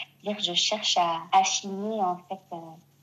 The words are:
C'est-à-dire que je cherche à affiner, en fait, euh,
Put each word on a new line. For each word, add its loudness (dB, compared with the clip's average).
C'est-à-dire -4
que -2
je -4
cherche 0
à 2
affiner, 2
en 2
fait, -8
euh, -8